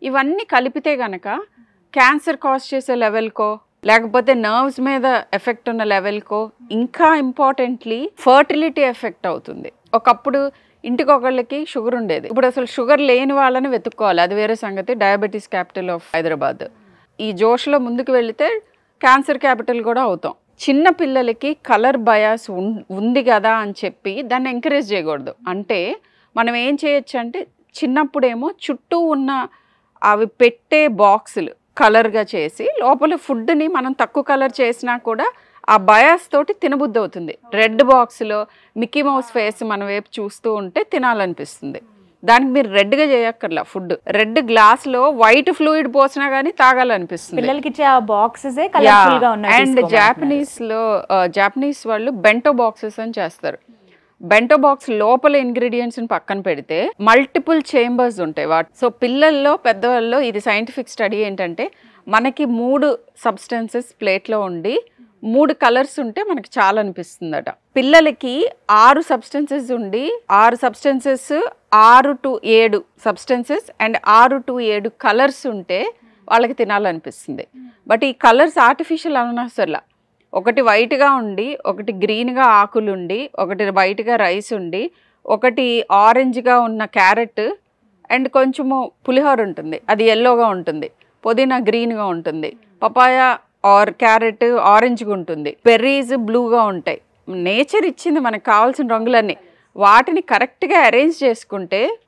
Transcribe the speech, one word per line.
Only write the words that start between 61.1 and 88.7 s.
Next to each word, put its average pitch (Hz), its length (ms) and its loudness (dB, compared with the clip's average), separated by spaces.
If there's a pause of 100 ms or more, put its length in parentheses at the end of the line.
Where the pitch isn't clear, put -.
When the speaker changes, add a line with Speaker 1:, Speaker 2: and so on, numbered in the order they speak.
Speaker 1:
ఏంటంటే, 196 540 -6 (360)
మనకి 247 380 0
మూడు 254 520 0 (280)
సబ్స్టెన్సెస్ - 760 -8
ప్లేట్లో 208 400 -2
ఉండి 190 400 -4 (420)
మూడు 254 300 2
కలర్స్ 254 460 0
ఉంటే 247 240 -6
మనకి 339 260 -6 (100)
చాలా 202 200 2
అనిపిస్తుందట. 170 720 -8
పిల్లలకి 277 1000 2 (220)
ఆరు 240 300 6
సబ్స్టెన్సెస్ 277 720 -4
ఉండి, 247 480 -4 (120)
ఆరు 226 240 4
సబ్స్టెన్సెస్, 269 840 -2 (320)
ఆరు 247 520 6
to 262 200 -4
ఏడు 220 380 2 (220)
సబ్స్టెన్సెస్ 247 680 -4 (140)
and 220 120 -2 (100)
ఆరు 240 300 6
to 247 220 -6
ఏడు 214 300 -2
కలర్స్ 262 580 0
ఉంటే 208 460 -6 (380)
వాళ్ళకి 233 220 2
తినాలనిపిస్తుంది. 196 920 -6 (420)
But 220 160 0
ఈ 269 60 -2
కలర్స్ 269 480 4
ఆర్టిఫిషియల్ 294 580 0
అనవసరంలా. 240 640 -4 (540)
ఒకటి 226 280 0
వైట్గా 240 500 2
ఉండి, 226 540 -4
ఒకటి 202 280 -6
గ్రీన్గా 220 500 -2
ఆకులు 214 480 2
ఉండి, 190 380 -6 (100)
ఒకటి 196 300 -4
వైట్గా 202 460 0
రైస్ 202 380 -2
ఉండి, 190 380 -6 (340)
ఒకటి 233 640 0
ఆరెంజ్గా 240 680 4
ఉన్న 220 260 -2
క్యారెట్ 214 560 0 (760)
and 254 140 -2
కొంచెము 262 600 -2 (160)